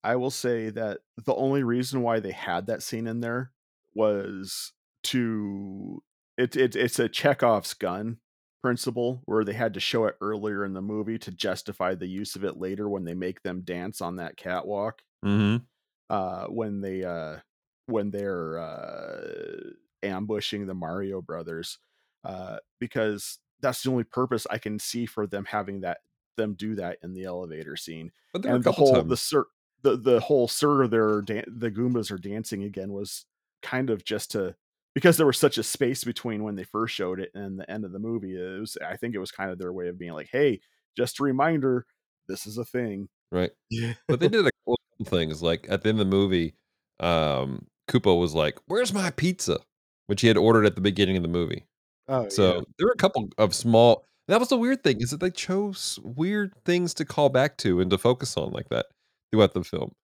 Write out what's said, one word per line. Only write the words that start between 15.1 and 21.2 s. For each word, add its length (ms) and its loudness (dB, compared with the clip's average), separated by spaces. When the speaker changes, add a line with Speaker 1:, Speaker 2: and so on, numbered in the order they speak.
Speaker 2:
Mm-hmm. 380 2
Speaker 1:
Uh, 360 -4
when 360 -6
they, 220 -6
uh, 340 -6
when 240 0
they're, 480 -4
uh, 1120 -10
ambushing 640 -4
the 60 -8
Mario 480 -6